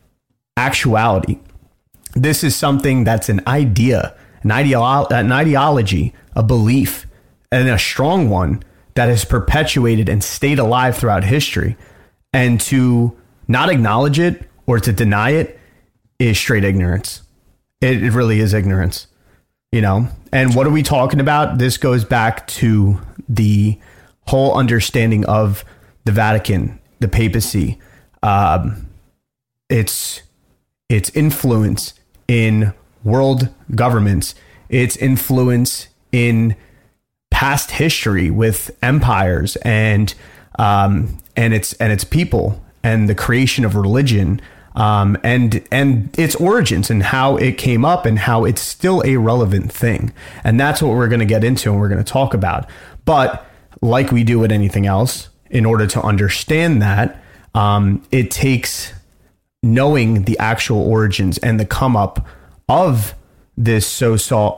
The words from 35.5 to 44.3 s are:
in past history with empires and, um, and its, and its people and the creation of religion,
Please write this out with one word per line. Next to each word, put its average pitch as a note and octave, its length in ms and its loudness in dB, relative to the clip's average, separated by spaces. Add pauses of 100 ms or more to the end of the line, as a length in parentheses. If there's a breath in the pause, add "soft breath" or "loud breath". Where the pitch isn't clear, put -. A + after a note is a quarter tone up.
in A#2 440 2 (720 soft breath)
past - 420 -2
history G2 580 0
with G#2+ 420 -2 (100)
empires A2+ 760 0
and, G#2+ 560 0 (440 loud breath)
um, G2+ 600 2 (180)
and A#2 180 2
its, G#2 200 -2
and G#2+ 200 0
its G#2 100 -2
people C3+ 580 -2 (220)
and A2+ 240 2
the G#2 80 0
creation B2 480 0
of G#2 120 0
religion, G#2 680 0 (340 loud breath)